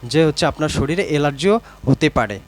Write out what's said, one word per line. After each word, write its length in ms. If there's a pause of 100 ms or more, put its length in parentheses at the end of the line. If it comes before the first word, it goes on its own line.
যে 220
হচ্ছে 200
আপনার 240
শরীরে 400
অ্যালার্জিও 500 (280)
হতে 220
পারে। 380